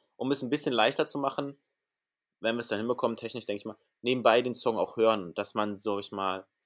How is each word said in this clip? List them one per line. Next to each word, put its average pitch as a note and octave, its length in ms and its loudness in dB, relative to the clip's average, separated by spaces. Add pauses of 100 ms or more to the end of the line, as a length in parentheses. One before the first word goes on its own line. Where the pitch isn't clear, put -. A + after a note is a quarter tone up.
(180)
um C3 140 -2
es C3+ 120 4
ein A#2+ 80 -4
bisschen D3 220 2
leichter B2 340 2
zu - 100 -4
machen, C#3 400 -4 (840)
wenn A2+ 160 0
wir's A#2 100 -4
dann G#2 120 0
hinbekommen, A#2 380 0
technisch, A#2 280 -8
denk G2+ 140 -4
ich - 60 -14
mal, G#2+ 120 -10 (260)
nebenbei A#2+ 400 4
den B2 100 -4
Song A2 240 0
auch - 200 -2
hören, G2 360 2
dass G2+ 220 -6
man, G#2 240 -2
sag G#2 200 -2
ich G2+ 120 -8
mal, F#2+ 340 -4 (200)